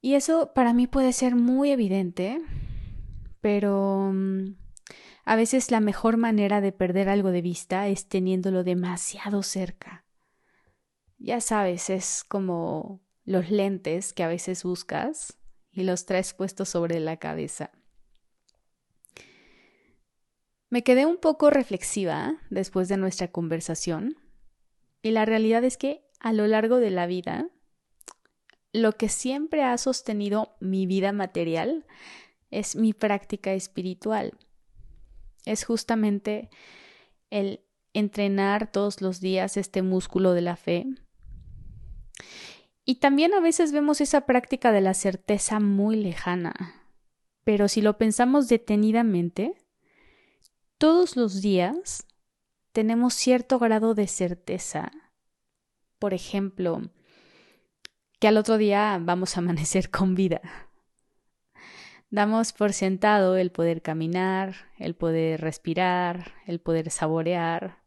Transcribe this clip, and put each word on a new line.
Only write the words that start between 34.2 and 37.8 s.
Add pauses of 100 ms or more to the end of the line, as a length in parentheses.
Es
justamente (800)
el (320)